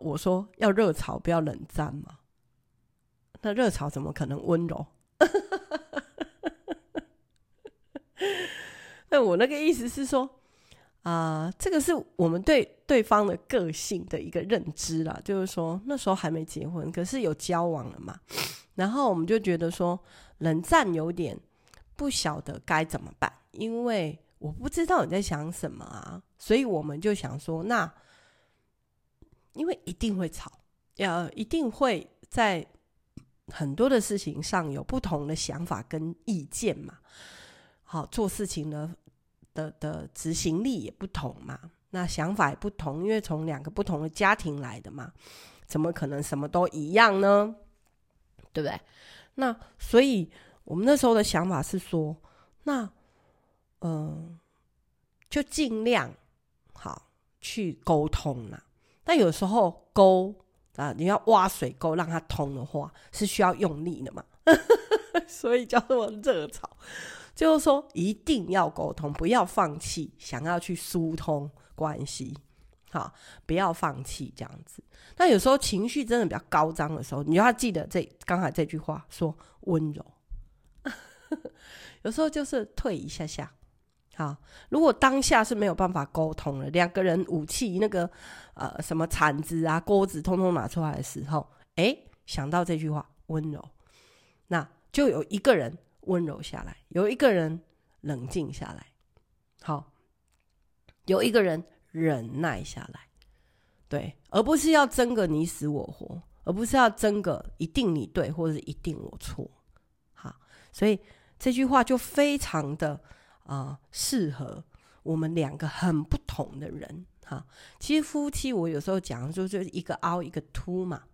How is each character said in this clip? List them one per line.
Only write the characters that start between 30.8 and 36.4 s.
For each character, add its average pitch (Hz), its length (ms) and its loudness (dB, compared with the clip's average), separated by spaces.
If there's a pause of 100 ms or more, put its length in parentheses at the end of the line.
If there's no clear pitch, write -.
要， 175 360 -2
一 214 120 -6
定 285 260 -2
会 220 400 0 (180)
在 202 380 2 (800)
很 139 260 -4
多 233 160 4
的 254 100 6
事 202 160 -2
情 156 260 -6
上 160 300 -2
有 139 100 -8
不 262 160 -4
同 147 280 -4
的 156 100 -4
想 151 300 -6
法 110 160 -6
跟 160 320 -6 (100)
意 185 200 -4